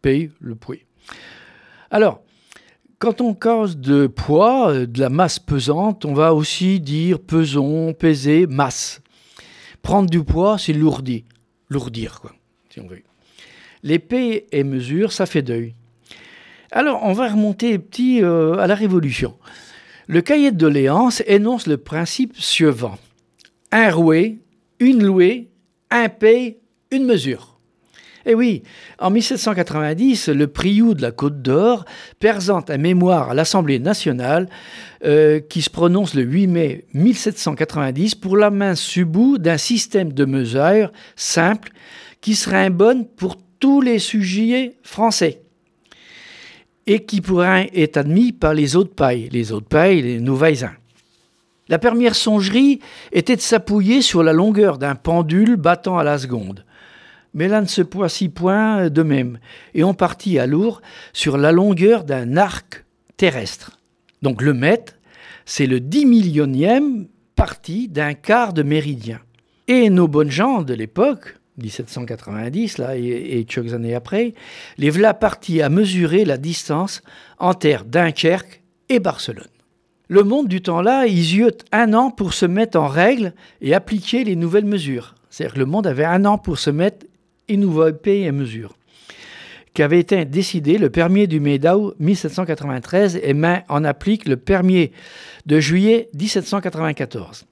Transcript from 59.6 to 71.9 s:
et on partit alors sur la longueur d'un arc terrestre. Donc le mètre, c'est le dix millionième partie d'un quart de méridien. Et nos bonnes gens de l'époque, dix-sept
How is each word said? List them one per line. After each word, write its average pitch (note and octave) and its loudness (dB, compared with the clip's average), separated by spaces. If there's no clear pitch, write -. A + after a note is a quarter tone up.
et D#3+ 0
on F#3+ 2
partit F3+ -2
alors D#3 -2
sur C#3 -2
la C#3+ 4
longueur F#3+ 4
d'un C3 -4
arc - -4
terrestre. C3 -4
Donc B2+ -2
le C#3 2
mètre, D3 0
c'est - -4
le B2+ 0
dix G3+ 0
millionième F#3+ 2
partie - -4
d'un D3 -4
quart G#3+ 0
de D#3 -2
méridien. C#3+ -4
Et B3 4
nos F3+ 6
bonnes D3 2
gens G3+ 0
de B2+ -6
l'époque, F3+ -4
dix-sept A2 -12